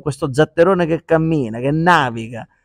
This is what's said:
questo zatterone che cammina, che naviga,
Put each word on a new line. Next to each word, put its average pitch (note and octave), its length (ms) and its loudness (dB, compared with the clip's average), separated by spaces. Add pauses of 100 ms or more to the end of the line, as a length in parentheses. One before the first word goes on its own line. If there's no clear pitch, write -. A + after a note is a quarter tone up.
questo D3 300 -6
zatterone E3+ 540 2
che D#3+ 180 -2
cammina, D#3 560 0
che C3+ 100 -2
naviga, B2+ 720 0 (200)